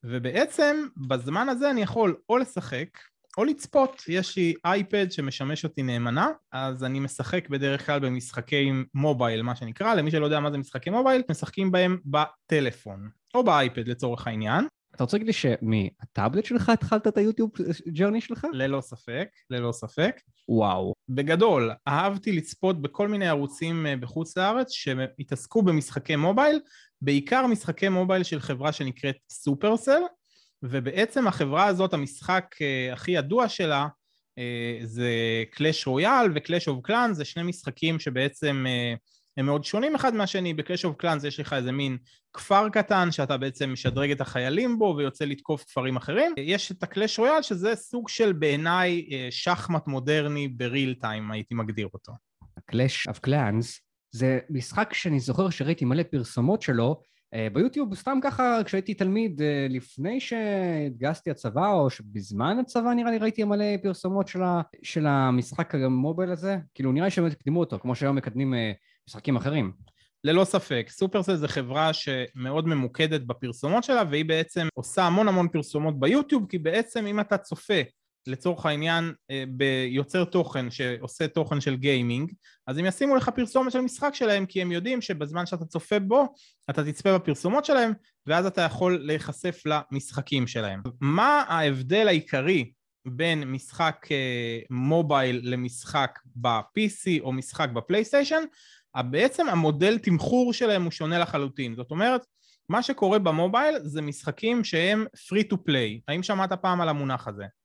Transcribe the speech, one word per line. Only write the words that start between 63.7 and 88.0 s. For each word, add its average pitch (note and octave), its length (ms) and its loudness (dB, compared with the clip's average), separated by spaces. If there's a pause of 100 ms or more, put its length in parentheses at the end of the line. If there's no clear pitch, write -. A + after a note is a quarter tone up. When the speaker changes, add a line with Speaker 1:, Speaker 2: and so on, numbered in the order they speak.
Speaker 2:
פרסומות G3 460 -2
של F#3 140 -2
ה-, F3 200 2 (200)
של D#3 240 0
המשחק C3 680 2
המובייל C#3+ 560 0
הזה. F#3 280 -4 (160)
כאילו, C3 180 0
נראה D3+ 120 2
לי G3 60 4
שהם F3+ 140 2
הקדימו D#3 360 0
אותו, A2 180 -2
כמו B2 160 -2
שהיום C#3 220 0
מקדמים, C3 380 -2
אה, A2 180 0 (360)
משחקים B2+ 280 -2
אחרים. A#2+ 360 0 (520)
Speaker 1:
ללא E3+ 200 6
ספק, C#3+ 440 0
סופרסל F#3+ 480 0
זה D3 120 -2
חברה D3 440 0
שמאוד C3+ 760 -4
ממוקדת D#3 540 0
בפרסומות C3 640 -2
שלה, B3 260 2
והיא D3+ 140 0
בעצם D#3+ 500 0
עושה F3+ 300 -2
המון F#3+ 240 4
המון F3+ 200 4
פרסומות D3+ 520 -2
ביוטיוב, A#3+ 480 2
כי F#3 100 -4
בעצם G#3 480 -2
אם G#3 140 -2
אתה G#3 180 0
צופה, F#3 440 -2 (440)
לצורך D#3+ 400 -2
העניין, E3 460 0 (180)
אה, C3+ 180 -6
ביוצר C3 760 0
תוכן C#3+ 460 0
שעושה B2+ 580 -4
תוכן D3+ 320 0
של C3+ 160 0
גיימינג, C3 560 0 (340)
אז C3 120 -4
הם F3 60 -2
ישימו C4+ 320 2
לך B3+ 120 2
פרסומת B3+ 440 0
של B3+ 80 0
משחק C#4+ 340 -2
שלהם, G3+ 320 2
כי F#3+ 160 -4
הם F3 100 -2
יודעים A3+ 280 -2
שבזמן E3 460 -6
שאתה E3 180 -6
צופה E3+ 340 -2
בו, A3+ 360 2 (360)
אתה D3 140 0
תצפה F#3 340 2
בפרסומות G3+ 460 0
שלהם, A#3+ 280 4 (340)